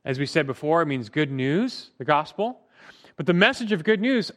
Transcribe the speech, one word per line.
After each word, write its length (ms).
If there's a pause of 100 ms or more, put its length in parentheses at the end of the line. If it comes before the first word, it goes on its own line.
As 140
we 80
said 180
before, 380
it 40
means 220
good 220
news, 680
the 60
gospel. 540 (580)
But 100
the 60
message 380
of 140
good 160
news 360